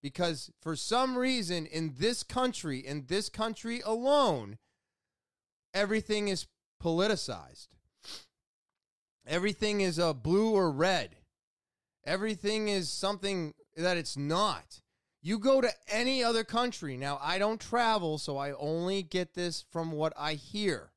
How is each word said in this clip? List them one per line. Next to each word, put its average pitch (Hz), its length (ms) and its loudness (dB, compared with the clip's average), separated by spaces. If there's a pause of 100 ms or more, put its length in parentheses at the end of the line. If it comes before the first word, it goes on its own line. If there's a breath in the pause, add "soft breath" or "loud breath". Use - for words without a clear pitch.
Because 156 480 -4 (100)
for 156 160 -4
some 254 400 0
reason 226 480 0
in 156 300 -4
this 208 280 0
country, 175 640 -2
in 139 220 -8
this 190 240 -2
country 226 500 -4
alone, 226 800 2 (1120)
everything 208 560 0
is 185 200 -2 (340)
politicized. 165 880 0 (1600 loud breath)
Everything 202 560 0
is 180 180 2
a 170 140 4
blue 170 380 4
or 190 200 4
red. 147 460 0 (880)
Everything 208 640 0
is 190 220 0
something 190 640 -2 (220)
that 175 200 0
it's - 200 -6
not. 151 680 -2 (400)
You 196 160 -2
go 269 220 6
to 247 120 2 (140)
any 247 380 2
other 226 200 2
country. 220 520 -2
Now, 139 260 -4
I 165 160 0
don't 214 220 2
travel, 214 580 2
so 147 180 -4
I 139 160 -4
only 165 500 -2
get 180 320 -4
this 175 280 -4
from 165 300 -4
what 156 240 0
I 151 180 -2
hear. 156 640 -4